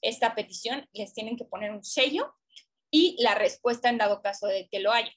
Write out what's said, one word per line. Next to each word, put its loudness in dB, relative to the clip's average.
esta 0
petición, -8
les -10
tienen -8
que -10
poner -8
un -12
sello 0
y 4
la 4
respuesta 0
en 2
dado 2
caso -4
de -2
que -6
lo 2
haya, 0